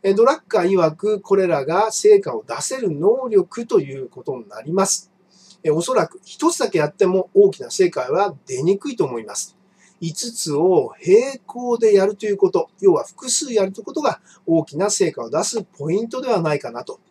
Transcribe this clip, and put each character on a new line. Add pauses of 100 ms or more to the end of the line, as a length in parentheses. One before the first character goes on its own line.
え
ー、
ド
ラ
ッ
カ
ー
曰
く、
こ
れ
ら
が
成
果
を
出
せ
る
能
力
と
い
う
こ
と
に
な
り
ま
す。 (500)
え
ー、
お
そ
ら
く
一
つ
だ
け
や
っ
て
も
大
き
な
成
果
は (140)
出
に
く
い
と
思
い
ま
す。 (460)
五
つ
を
並
行
で
や
る
と
い
う
こ
と、 (120)
要
は
複
数
や
る
と
い
う
こ
と
が (260)
大
き
な
成
果
を
出
す
ポ
イ
ン
ト
で
は
な
い
か
な
と。 (120)